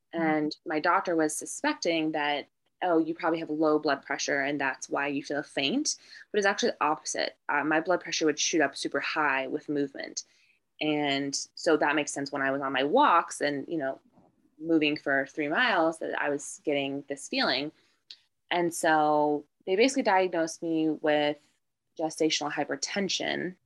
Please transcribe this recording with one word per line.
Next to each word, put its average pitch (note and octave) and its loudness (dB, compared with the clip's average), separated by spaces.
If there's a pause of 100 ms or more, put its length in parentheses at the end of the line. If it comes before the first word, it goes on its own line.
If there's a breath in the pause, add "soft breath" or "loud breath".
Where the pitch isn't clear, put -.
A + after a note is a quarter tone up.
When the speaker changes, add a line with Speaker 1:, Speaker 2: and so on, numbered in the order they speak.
(140)
Speaker 1:
Mm-hmm. E3 -2
Speaker 2:
And D3+ 0
my D#3 -4
doctor F3 0
was D#3 0
suspecting E3 -2
that, D3 -2 (360)
"Oh, F3 4
you D#3+ 0
probably E3 0
have D#3+ -8
low D3+ 2
blood C#3+ 0
pressure, C#3 -2
and C#3+ -2
that's C3+ -4
why C#3+ -2
you C#3+ -4
feel D3 -4
faint." E3+ -2 (340 loud breath)
But G3+ 0
it's G3+ 2
actually G#3 2
the - 0
opposite. - -2 (120)
Uh, C#3+ 0
my D#3 4
blood F3 0
pressure E3 -2
would D3+ 2
shoot - 2
up C#3 2
super C#3 -4
high C3+ 0
with D3 -6
movement. C#3+ -4 (580)
And C#3+ 0 (220)
so D#3+ 4
that D3 2
makes D3 -2
sense C#3 -6
when C#3 -4
I C3+ 0
was C#3 -2
on C3+ -2
my C3+ 0
walks F3+ 4
and, C#3+ -2
you E3 -4
know, C3+ -4 (640)
moving D#3 2
for C#3 0
three D3 -6
miles F3 2
that - -4
I D3 0
was - -6
getting C#3 -2
this - -8
feeling. D#3+ 0 (800 loud breath)
And E3+ 0
so D3+ 4 (220)
they F#3 0
basically C4 4
diagnosed F#3 2
me D#3+ 0
with D3 2 (600)
gestational D#3 0
hypertension. D#3 -4 (120)